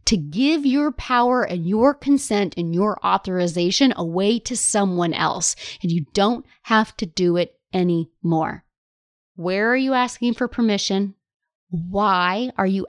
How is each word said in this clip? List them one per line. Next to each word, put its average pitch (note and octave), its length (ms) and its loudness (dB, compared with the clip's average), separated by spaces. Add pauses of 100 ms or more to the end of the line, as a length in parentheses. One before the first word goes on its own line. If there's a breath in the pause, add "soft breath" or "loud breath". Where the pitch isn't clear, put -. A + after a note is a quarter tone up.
to - 100 2
give B3 500 0
your C#4+ 280 2
power B3 500 0
and E3+ 240 -4
your A3 260 4
consent G#3+ 640 0
and E3+ 180 -2
your G3 320 0
authorization F#3 920 2
away F#3+ 420 0
to B3 160 -8
someone F3+ 580 0
else. - 440 -2 (240 loud breath)
And E3+ 100 -2
you E3 220 0
don't G#3+ 320 0 (160 soft breath)
have A3 360 0
to - 80 -6
do F3 300 0
it F3 240 -2 (140)
anymore. E3 880 -2 (720)
Where F#3 340 -2
are A#3+ 60 2
you C4 180 0
asking B3 420 -2
for B3 120 -2
permission? G3+ 680 0 (540)
Why F#3 880 0
are G3 100 2
you F#3+ 220 0